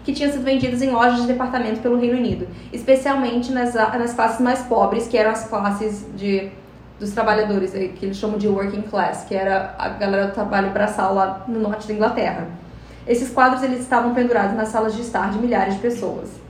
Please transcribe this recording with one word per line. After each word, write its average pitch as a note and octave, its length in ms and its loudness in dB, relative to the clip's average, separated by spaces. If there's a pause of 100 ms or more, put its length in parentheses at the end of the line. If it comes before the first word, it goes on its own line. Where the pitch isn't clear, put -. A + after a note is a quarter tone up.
que C#4 100 -2
tinham C#4+ 180 0
sido C4+ 120 -4
vendidos B3+ 380 2
em C4+ 100 2
lojas A#3+ 300 4
de A#3+ 60 0
departamento A#3+ 540 -2
pelo B3 160 2
Reino A#3+ 200 2
Unido, F#3+ 300 -2 (240)
especialmente C4 800 2
nas, B3 220 0
nas A#3 400 0
classes A3+ 260 0
mais B3+ 220 2
pobres, G#3 460 2
que A#3+ 100 2
eram G#3+ 140 4
as - 160 -4
classes G3+ 580 -2 (100)
de, G3 340 0 (500)
dos G3+ 120 -6
trabalhadores, G#3 640 2
eh, F#3+ 200 -4
que - 120 -8
eles G3 120 -4
chamam G#3+ 200 -2
de G#3 100 0
working G3 360 0
class, - 440 -2
que G#3+ 60 -6
era F#3+ 460 0
a - 100 -2
galera G3 380 0
do G3 60 -4
trabalho G3+ 360 0
braçal G3+ 460 0
lá F#3+ 320 0
no A3+ 120 -2
norte G#3 280 -4
da G#3+ 80 -4
Inglaterra. G#3 520 0 (600)
Esses A#3+ 240 2
quadros, C4 320 4
eles B3 160 -2
estavam A#3+ 340 0
pendurados A#3 420 2
nas A3 140 -2
salas A3 260 0
de A#3+ 60 -6
estar G3+ 300 -2
de G#3 80 -2
milhares G3+ 340 2
de G3 60 -4
pessoas. A#3+ 500 -4 (200)